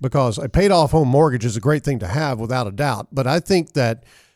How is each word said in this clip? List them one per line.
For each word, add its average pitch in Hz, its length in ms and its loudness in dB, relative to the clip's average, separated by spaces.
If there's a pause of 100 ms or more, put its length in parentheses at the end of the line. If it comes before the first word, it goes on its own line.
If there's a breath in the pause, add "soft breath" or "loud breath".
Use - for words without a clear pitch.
because 123 380 0
a 135 100 -6
paid 202 240 2
off 160 180 4
home 156 180 4
mortgage 127 360 2
is 113 120 -2
a 117 40 -6
great 147 240 0
thing 139 160 -2
to 90 80 -8
have 131 320 -4
without 117 260 -4
a 98 60 -8
doubt. 123 400 -4
But 135 160 -2
I 160 120 0
think 175 340 0
that 117 280 -2 (340 soft breath)